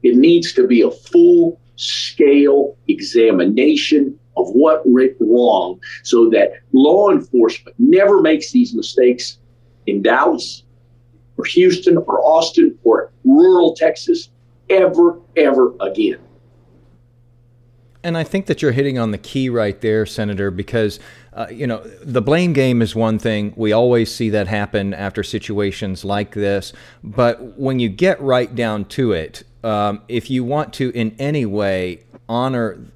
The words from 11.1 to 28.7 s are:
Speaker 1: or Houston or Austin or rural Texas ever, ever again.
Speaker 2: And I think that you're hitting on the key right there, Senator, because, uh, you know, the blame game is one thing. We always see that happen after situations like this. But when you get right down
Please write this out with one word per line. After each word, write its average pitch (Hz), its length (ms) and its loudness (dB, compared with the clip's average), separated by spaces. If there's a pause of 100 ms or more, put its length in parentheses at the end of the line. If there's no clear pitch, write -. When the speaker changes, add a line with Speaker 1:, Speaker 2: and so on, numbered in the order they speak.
Speaker 1:
or - 80 -8
Houston 175 520 2
or - 280 -2
Austin 165 580 2
or 107 280 2 (120)
rural 170 520 4
Texas - 540 -2 (400)
ever, 175 500 2 (160)
ever 131 440 2
again. 98 400 -4 (1800)
Speaker 2:
And 170 140 -6
I 160 60 -4
think 190 220 -6
that - 160 -4
you're 147 100 0
hitting 135 260 -2
on 113 140 -2
the 101 60 -6
key 131 320 -6
right 107 320 -4
there, 110 240 -2
Senator, 101 440 -6
because, 101 500 -6 (340)
uh, 110 180 -12
you 123 160 -10
know, 110 120 -6 (220)
the 127 200 -4
blame 165 320 0
game 131 280 0
is 110 140 -4
one 110 240 -2
thing. 107 380 -4
We 107 160 -2
always 117 400 0
see 113 160 -6
that 104 180 -2
happen 101 460 -4
after 98 300 -8
situations 101 840 -8
like 101 280 -6
this. 101 380 -6 (320)
But 117 560 -4
when 135 200 -4
you 117 100 -2
get 175 320 -2
right 127 320 -2
down 107 320 -6